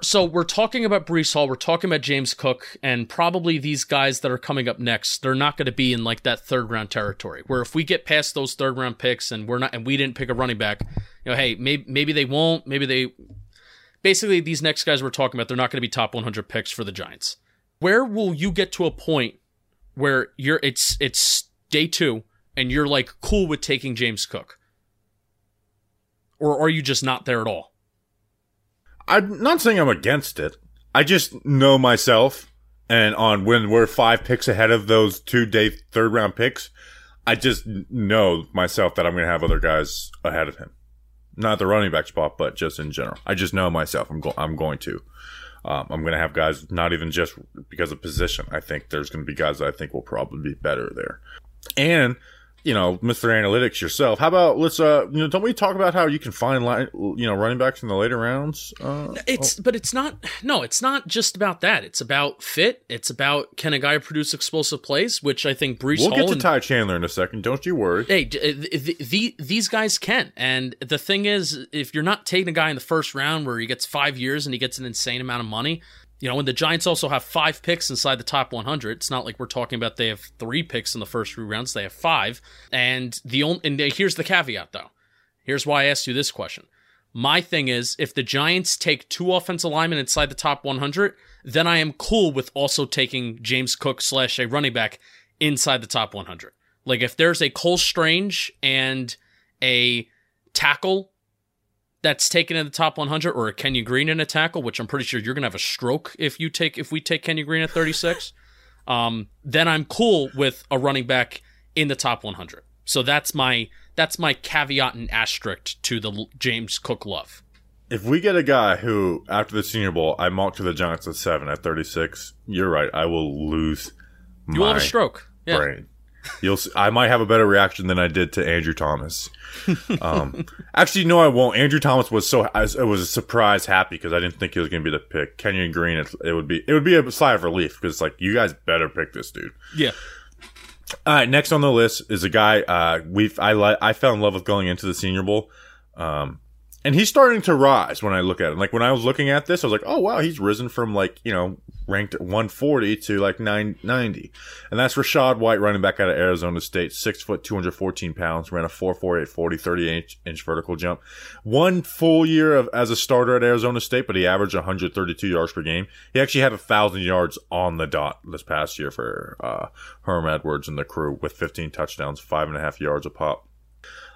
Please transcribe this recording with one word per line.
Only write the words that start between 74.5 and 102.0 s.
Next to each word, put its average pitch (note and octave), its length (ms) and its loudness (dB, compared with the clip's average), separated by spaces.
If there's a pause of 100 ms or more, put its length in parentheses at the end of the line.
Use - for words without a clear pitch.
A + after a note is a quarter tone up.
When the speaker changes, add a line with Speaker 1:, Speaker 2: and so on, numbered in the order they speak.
Speaker 1:
he B2 60 -6
gets B2+ 180 -4
an C3 80 -10
insane A#2+ 360 -4
amount B2 200 -6
of A#2 60 -6
money, C3+ 340 -4 (400)
you C3+ 60 -4
know, B2+ 100 -2
and C#3+ 80 -2
the C3 60 0
Giants D#3+ 340 0
also E3 220 0
have C3+ 160 0
five D#3 380 -4
picks E3+ 280 -2
inside C3 300 -2
the A#2 60 -14
top C3+ 260 -2
one A2+ 140 -8
hundred. A#2 320 -6
It's - 120 -8
not C3 140 -4
like - 160 -12
we're B2+ 60 -6
talking A#2+ 320 -6
about A2+ 180 -4
they A#2 140 -2
have G#2+ 100 -6 (180)
three A#2+ 260 -4
picks A#2+ 300 -6
in A#2 60 -8
the G#2 60 -8
first A2+ 280 -6
three A2+ 120 -12
rounds. G#2+ 260 -6
They G#2 120 -6
have G2 100 -12
five. A#2+ 480 -2 (320)
And B2+ 500 -2
the C3 200 -2
on-, E3+ 200 -2
and C#3+ 160 -2
here's D#3 360 0
the E3 100 -6
caveat, C3 480 -2
though. - 160 -14 (560)
Here's C3+ 200 -4
why C#3+ 180 2
I - 20 4
asked C#3+ 220 0
you B2+ 60 -6
this C3+ 160 -2
question. - 360 -12 (480)
My C#3 260 0
thing D3+ 300 -2
is, B2 280 -4
if D3 160 -6
the C#3 80 -2
Giants D#3 540 0
take D3+ 320 -2
two F3+ 240 -2
offensive F3 400 -2
linemen D#3+ 260 0
inside C#3+ 320 -2
the C3+ 60 -14
top C#3+ 300 -4
one C3+ 140 -4
hundred, C#3+ 340 -2 (320)
then D#3 220 2
I E3+ 100 4
am D#3 160 0
cool G3+ 400 2
with C3 200 -4
also C#3+ 320 0
taking B2+ 560 -4
James B2 360 -2
Cook - 240 -4
slash C3 380 0
a B2+ 60 0
running C3+ 280 -2
back A2+ 260 -4 (400)
inside C#3+ 420 0
the A2 60 -16
top A2 260 -4
one G2 120 -10
hundred. F2 260 -18 (320)
Like, B2+ 160 -2
if A#2+ 160 -2
there's E3 260 2
a D3 80 0
Cole F3 280 0
Strange E3+ 760 0 (100)
and C3 540 -2 (480)
a B2 420 2 (460)
tackle F#3+ 600 0 (920)